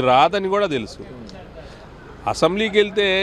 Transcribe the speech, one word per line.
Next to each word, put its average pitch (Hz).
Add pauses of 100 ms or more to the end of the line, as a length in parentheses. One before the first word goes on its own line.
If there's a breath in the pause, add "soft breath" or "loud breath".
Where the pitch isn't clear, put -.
రాదని 170
కూడా 202
తెలుసు. 104 (1300 loud breath)
అసెంబ్లీకి 196
వెళ్తే 202 (180)